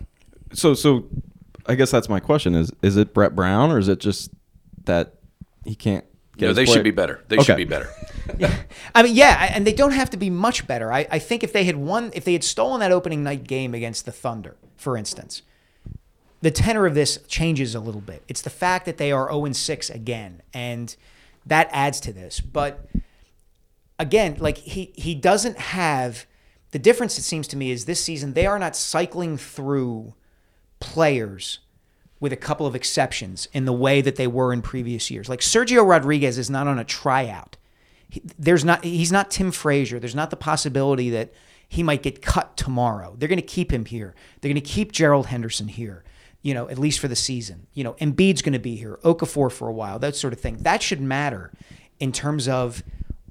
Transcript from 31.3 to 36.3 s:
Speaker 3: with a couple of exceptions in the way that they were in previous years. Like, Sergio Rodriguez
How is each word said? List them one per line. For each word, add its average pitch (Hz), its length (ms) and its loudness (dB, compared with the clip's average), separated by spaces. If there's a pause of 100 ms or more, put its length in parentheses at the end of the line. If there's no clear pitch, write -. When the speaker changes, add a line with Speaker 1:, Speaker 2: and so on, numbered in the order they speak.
Speaker 3:
with 143 120 -2
a 131 60 -6
couple 151 280 -4
of 127 100 -2
exceptions 117 760 -4
in 135 140 -2
the 127 80 2
way 135 260 4
that 135 160 2
they 131 120 -2
were 123 260 0
in 120 80 -2
previous 120 500 -6
years. 110 160 -10
Like, 123 140 -6
Sergio 233 440 6
Rodriguez 143 520 4